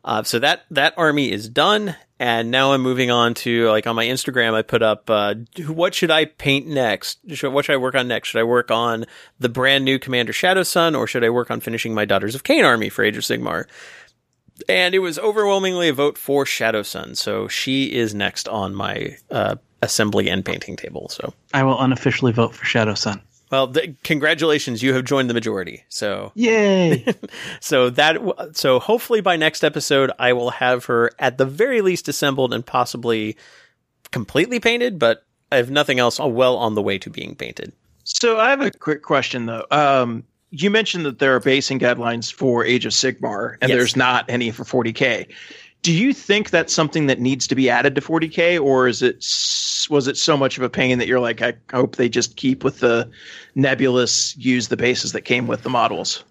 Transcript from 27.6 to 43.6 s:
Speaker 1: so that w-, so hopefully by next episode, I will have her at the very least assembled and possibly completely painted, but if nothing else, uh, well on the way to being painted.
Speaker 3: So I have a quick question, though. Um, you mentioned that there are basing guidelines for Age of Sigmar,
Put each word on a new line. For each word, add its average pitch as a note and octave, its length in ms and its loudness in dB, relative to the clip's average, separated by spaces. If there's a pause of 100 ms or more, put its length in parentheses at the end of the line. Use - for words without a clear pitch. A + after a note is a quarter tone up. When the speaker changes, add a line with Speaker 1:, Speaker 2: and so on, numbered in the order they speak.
Speaker 1:
so B2+ 300 2
that D3 220 4
w-, - 200 -4 (200)
so B2+ 260 2
hopefully A3+ 420 0
by F3+ 140 2
next D#3 280 0
episode, C#3 540 2
I B2 160 4
will B2 160 0
have B2+ 360 0
her A#2 340 2
at C3 180 0
the C3+ 80 4
very G#3+ 360 0
least F#3 280 0
assembled C3+ 460 0
and A#2 100 -6
possibly A#2 720 -2 (720)
completely F#3 500 -2
painted, A#3 380 0
but A#2 280 2 (260)
if B2 180 2
nothing C#3 300 2
else, A#2+ 200 2
uh, D3+ 80 0
well B2+ 300 4
on A2 160 0
the G#2 80 0
way G2 160 0
to G2+ 140 -12
being - 240 -12
painted. - 360 -12 (320)
Speaker 3:
So A3+ 360 0
I A#3 100 4
have C#4 120 2
a C4+ 100 -2
quick - 320 -6
question, B2+ 420 0
though. A2+ 240 -8
Um, C3 540 2 (260)
you F3 220 0
mentioned F#3+ 340 0
that C3 140 -6
there C3+ 160 4
are A#2+ 40 2
basing C3+ 400 0
guidelines A#2 540 0
for A#2+ 320 0
Age A2+ 220 0
of A2 60 -4
Sigmar, A#2+ 680 -4